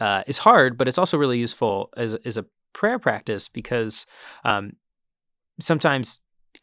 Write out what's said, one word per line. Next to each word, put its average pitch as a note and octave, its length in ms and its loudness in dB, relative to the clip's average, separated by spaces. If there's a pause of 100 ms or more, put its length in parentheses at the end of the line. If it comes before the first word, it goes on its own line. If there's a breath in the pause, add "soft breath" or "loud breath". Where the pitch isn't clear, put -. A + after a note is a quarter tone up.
uh, G2+ 260 0
is C#3 120 -2
hard, C#3+ 380 6
but B2+ 120 0
it's B2+ 100 -2
also F3+ 180 0
really C3 220 0
useful A2 580 -2
as, A2+ 180 -4 (120)
as A2+ 100 -6
a G#2+ 80 -6 (280)
prayer A#3 260 -2
practice G#2+ 500 -4
because, A2+ 580 -4 (380 loud breath)
um, G#2 280 -2 (880)
sometimes, C#3+ 580 0 (440)